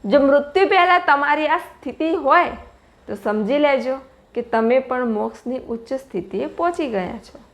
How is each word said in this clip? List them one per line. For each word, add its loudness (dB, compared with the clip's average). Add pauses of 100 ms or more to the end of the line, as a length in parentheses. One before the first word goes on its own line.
જો 2
મૃત્યુ 2
પહેલાં 4
તમારી 2
આ 0
સ્થિતિ -6
હોય 4 (640)
તો -8
સમજી -2
લેજો 2 (380)
કે -4
તમે 2
પણ -2
મોક્ષની -4
ઉચ્ચ -10
સ્થિતિએ -6
પહોંચી -4
ગયા -4
છો. -20 (160)